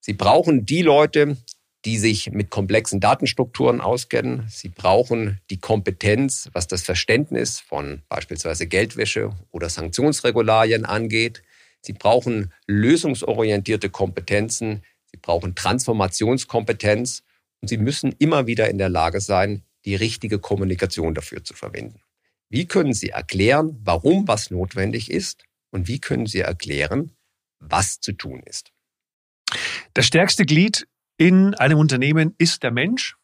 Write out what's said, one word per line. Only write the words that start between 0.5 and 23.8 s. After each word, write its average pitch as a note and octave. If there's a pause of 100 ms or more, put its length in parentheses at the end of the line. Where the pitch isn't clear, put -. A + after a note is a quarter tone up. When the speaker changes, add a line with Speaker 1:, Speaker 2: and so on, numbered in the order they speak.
Speaker 1:
die D#3+
Leute, D3+ (480)
die A2
sich G#2+
mit G#2
komplexen G2+
Datenstrukturen B2
auskennen. A#2+
Sie -
brauchen G#2+ (100)
die F#2+
Kompetenz, G#2+
was F2
das -
Verständnis A#2+
von C#2+
beispielsweise D#2+
Geldwäsche G#2+ (220)
oder E2+
Sanktionsregularien A2
angeht. A2+ (380)
Sie -
brauchen A2 (140)
lösungsorientierte G#2+
Kompetenzen. G2+ (300)
Sie -
brauchen F2
Transformationskompetenz. A2 (400)
Und G#2
Sie A2+
müssen B2+
immer D3+
wieder A2
in G2
der F#2+
Lage E2+
sein, G2 (240)
die G2
richtige G#2+
Kommunikation F#2
dafür -
zu -
verwenden. - (500)
Wie D#3+
können E3
Sie -
erklären, C3+